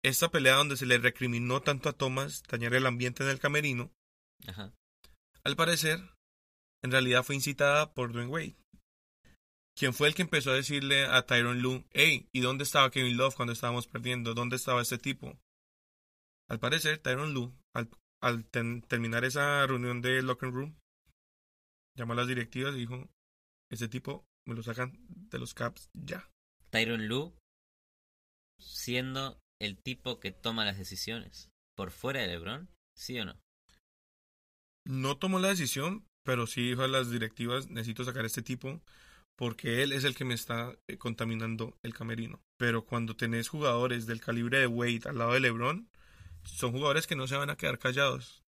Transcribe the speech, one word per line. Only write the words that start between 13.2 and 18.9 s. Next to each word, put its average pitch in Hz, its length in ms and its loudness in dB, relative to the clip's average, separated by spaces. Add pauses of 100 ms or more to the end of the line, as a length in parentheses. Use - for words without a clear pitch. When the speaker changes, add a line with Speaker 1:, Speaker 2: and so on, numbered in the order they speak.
Speaker 1:
cuando 120 160 -2
estábamos 120 360 -2
perdiendo? 117 460 -4
¿Dónde 120 220 -2
estaba 123 260 2
este 120 160 -2
tipo?". 131 400 -6 (1120)
Al 117 120 -4
parecer, 151 380 2
Tyronn 139 340 0
Lue, 127 180 -2 (240)
al, 117 140 -2 (340)
al 117 220 0
ten-, 117 360 -2
terminar 117 440 0